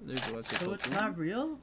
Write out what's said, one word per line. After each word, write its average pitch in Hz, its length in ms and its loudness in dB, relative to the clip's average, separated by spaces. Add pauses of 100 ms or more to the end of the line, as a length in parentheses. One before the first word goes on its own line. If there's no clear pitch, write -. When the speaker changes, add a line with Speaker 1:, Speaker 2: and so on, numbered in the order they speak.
Speaker 1:
There's 131 180 -4 (120)
lots 113 200 -4
of - 60 2
Speaker 2:
So 180 160 0
it's 190 140 -2
Speaker 1:
folklore. 202 220 4
Speaker 2:
not 175 80 -4
real? 247 460 0